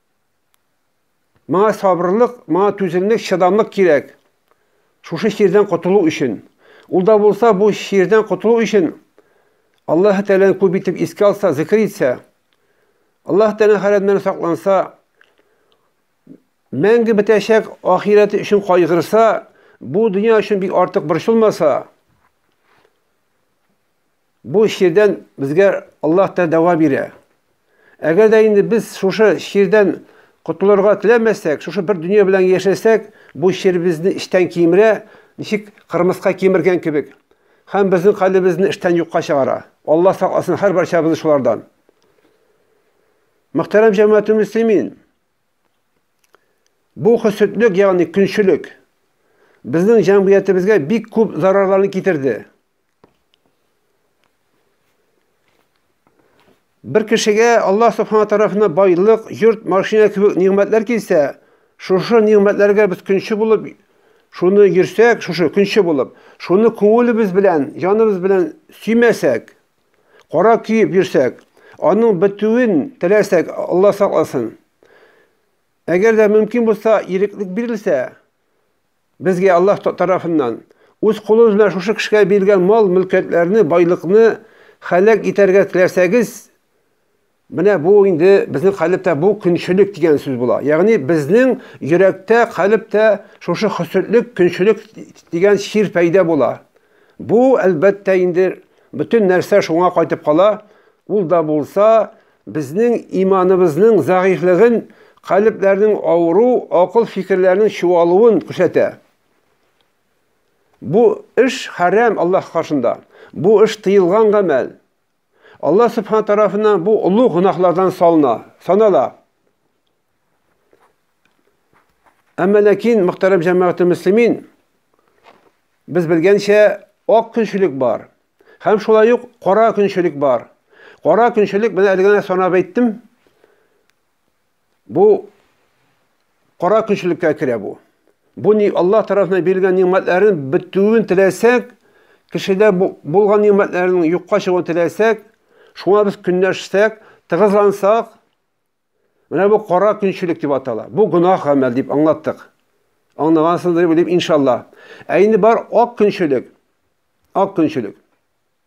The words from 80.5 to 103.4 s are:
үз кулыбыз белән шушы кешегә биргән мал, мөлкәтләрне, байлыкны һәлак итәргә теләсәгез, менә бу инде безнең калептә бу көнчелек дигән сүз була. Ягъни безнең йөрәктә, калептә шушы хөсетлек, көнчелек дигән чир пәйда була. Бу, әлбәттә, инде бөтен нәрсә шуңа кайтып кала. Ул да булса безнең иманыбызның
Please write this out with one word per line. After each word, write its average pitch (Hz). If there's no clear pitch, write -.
үз 208
кулыбыз 220
белән 202
шушы 185
кешегә 208
биргән 196
мал, 208
мөлкәтләрне, 180
байлыкны 175
һәлак 190
итәргә 190
теләсәгез, 180
менә 190
бу 190
инде 185
безнең 170
калептә 180
бу 190
көнчелек 180
дигән 151
сүз 139
була. 117
Ягъни 180
безнең 165
йөрәктә, 190
калептә 208
шушы 190
хөсетлек, 196
көнчелек 185
дигән 196
чир 208
пәйда 175
була. 127
Бу, 240
әлбәттә, 190
инде 180
бөтен 180
нәрсә 180
шуңа 175
кайтып 165
кала. 185
Ул 202
да 170
булса 196
безнең 170
иманыбызның 185